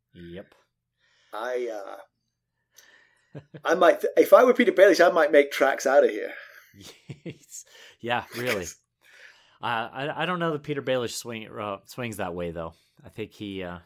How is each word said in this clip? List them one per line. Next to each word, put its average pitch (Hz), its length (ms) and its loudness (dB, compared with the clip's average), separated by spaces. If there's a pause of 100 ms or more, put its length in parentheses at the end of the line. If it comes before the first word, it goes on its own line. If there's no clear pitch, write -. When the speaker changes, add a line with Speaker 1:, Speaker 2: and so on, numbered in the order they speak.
(140)
Speaker 1:
Yep. 87 400 -20 (800)
Speaker 2:
I, 123 340 -6
uh, 98 280 -12 (1700)
I 156 100 0
might, 170 260 4
th-, - 160 -4
if 160 160 6
I 226 120 10
were 247 100 6
Petyr 233 200 2
Baelish, 185 320 6
I 180 60 4
might 160 200 2
make 143 180 6
tracks - 360 0
out 135 180 6
of 107 60 2
here. 104 220 -10 (420)
Speaker 1:
<laughs> - 600 -20 (680)
Yeah, 117 240 -4 (140)
really. 113 320 -4
Speaker 2:
<laughs> - 60 -20 (880)
Speaker 1:
Uh, 117 280 -4
I, 139 300 -8
I 165 40 -4
don't 175 140 -4
know 170 140 -2
that 147 100 -10
Petyr 139 200 -6
Baelish 127 280 -2
swing, 113 360 -12
uh, 104 360 -8
swings 117 320 -12
that 92 180 -6
way, 87 160 -6
though. 82 220 -10 (340)
I - 40 -20
think 107 220 -14
he, 98 300 -12
uh, 87 240 -12